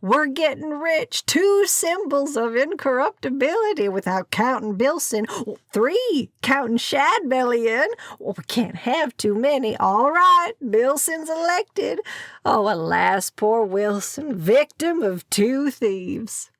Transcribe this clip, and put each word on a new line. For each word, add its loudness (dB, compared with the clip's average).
We're 2
getting -2
rich! -2
Two 4
symbols -2
of -2
incorruptibility 0
without -2
counting 0
Bilson. -2
Three, 0
counting 0
Shadbelly 2
in. 2
Well, -8
we -14
can't -2
have -2
too 0
many. 0
All 2
right, 6
Bilson's 0
elected. -2
Oh, 2
alas, 0
poor 2
Wilson, -4
victim 2
of -2
two 2
thieves. -4